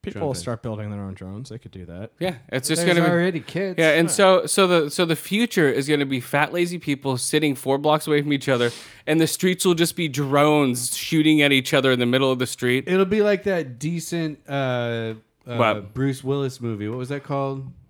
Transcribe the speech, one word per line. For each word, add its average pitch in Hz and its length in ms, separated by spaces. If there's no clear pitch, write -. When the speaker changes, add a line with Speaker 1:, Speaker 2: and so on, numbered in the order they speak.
Speaker 1:
People 202 180
Speaker 2:
Drone 165 80
Speaker 1:
will 131 60
Speaker 2:
fights. - 80
Speaker 1:
start 120 220
building 107 280
their 101 100
own 95 120
drones. 98 360
They 110 80
could 107 140
do 90 140
that. 87 340
Speaker 3:
Yeah, 185 160
it's 127 200
just 160 160
Speaker 2:
There's 180 120
Speaker 3:
gonna 165 80
be 175 80
Speaker 2:
already 170 280
kids. 180 360
Speaker 3:
Yeah, 160 140
and 165 160
Speaker 1:
Yeah. 151 60
Speaker 3:
so, 190 320
so 196 200
the, 165 240
so 180 160
the 160 120
future 196 520
is 131 200
gonna 143 160
be 135 160
fat, 143 320
lazy 175 240
people 135 400
sitting 151 360
four 135 240
blocks 151 300
away 147 140
from 147 120
each 135 160
other, 120 220
and 156 140
the 160 80
streets 180 380
will 180 100
just 165 220
be 170 100
drones 143 880
shooting 156 460
at 143 100
each 131 220
other 135 180
in 127 80
the 123 60
middle 131 260
of 127 80
the 120 80
street. 127 400
Speaker 2:
It'll 190 180
be 208 160
like 208 220
that 156 340
decent, 160 640
uh, 120 680
uh, 120 100
Speaker 3:
What? 107 360
Speaker 2:
Bruce 131 300
Willis 135 380
movie. 107 260
What 117 100
was 127 120
that 143 140
called? 135 440